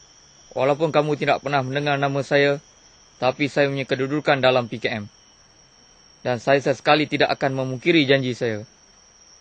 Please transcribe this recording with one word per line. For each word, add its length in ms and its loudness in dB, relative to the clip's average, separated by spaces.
Walaupun 380 0
kamu 260 0
tidak 220 0
pernah 180 -2
mendengar 400 -2
nama 220 -2
saya, 400 0
tapi 320 0
saya 180 2
punya 160 -4
kedudukan 560 0
dalam 320 2
P 80 -10
K 240 -4
M. 20 -12
Dan 160 -2
saya 240 2
sesekali 480 2
tidak 240 0
akan 260 -2
memungkiri 460 0
janji 320 2
saya. 240 -4